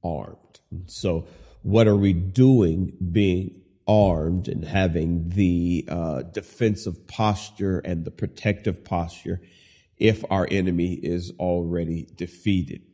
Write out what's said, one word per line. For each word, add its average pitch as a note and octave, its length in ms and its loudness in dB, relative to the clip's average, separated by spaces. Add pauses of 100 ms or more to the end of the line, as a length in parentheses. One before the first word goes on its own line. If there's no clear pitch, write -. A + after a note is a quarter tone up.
armed? D#2 360 -8 (480)
So E2+ 400 -4 (360)
what A2 240 4
are G#2 100 6
we G2 160 4
doing F#2 800 4 (200)
being F#2+ 480 0 (260)
armed F2+ 640 2
and - 160 -6
having E2+ 640 0
the, F2 580 2
uh, D#2+ 360 -6
defensive G2+ 840 -4
posture G2+ 760 -2
and E2 240 -6
the D#2 60 -10
protective - 720 -4
posture F2 600 -6 (540)
if - 320 2
our F#2 220 0
enemy F2+ 440 0
is F2 440 -6
already E2+ 760 -4
defeated? F2 680 -4 (120)